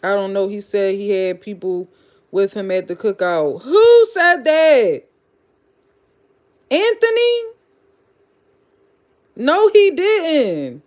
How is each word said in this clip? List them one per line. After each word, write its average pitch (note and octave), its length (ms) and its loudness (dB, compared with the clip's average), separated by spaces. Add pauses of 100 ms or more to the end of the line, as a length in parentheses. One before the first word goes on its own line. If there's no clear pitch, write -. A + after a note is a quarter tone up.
I F#3+ 120 -4
don't G3 180 -4
know. G3 160 -4
He G#3 120 -10
said G3 360 -4
he G3+ 140 -8
had F#3 300 -4
people F#3 480 -10 (420)
with G3 240 -2
him G3 160 -8
at F#3 180 -4
the F3 80 -10
cookout. F3 680 -4
Who A4 440 4
said F4 380 0
that? D4+ 580 2 (1700)
Anthony? A#4 720 0 (1900)
No, E4+ 360 0
he G4+ 200 6
didn't. C#4 960 -2